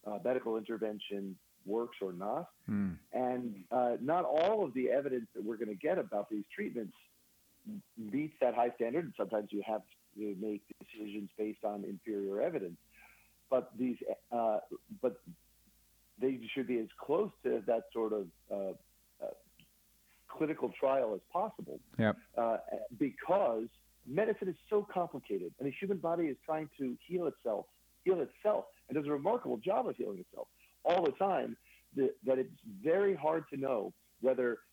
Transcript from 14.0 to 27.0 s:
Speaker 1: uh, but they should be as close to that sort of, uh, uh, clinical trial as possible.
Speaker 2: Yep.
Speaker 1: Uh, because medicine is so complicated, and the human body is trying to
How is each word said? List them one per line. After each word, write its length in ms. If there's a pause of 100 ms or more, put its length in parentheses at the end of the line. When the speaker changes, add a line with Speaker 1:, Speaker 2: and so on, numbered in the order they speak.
Speaker 1:
uh, 280 (420)
but 200 (960)
they 220 (140)
should 120
be 140
as 80 (120)
close 300 (140)
to 240
that 160 (100)
sort 200
of, 140 (220)
uh, 240 (500)
uh, 100 (920)
clinical 420 (100)
trial 340
as 80 (100)
possible. 480 (200)
Speaker 2:
Yep. 180 (180)
Speaker 1:
Uh, 220 (400)
because 680 (400)
medicine 400
is 80 (140)
so 120 (100)
complicated, 680
and 80
the 120
human 180
body 300
is 180
trying 240 (100)
to 260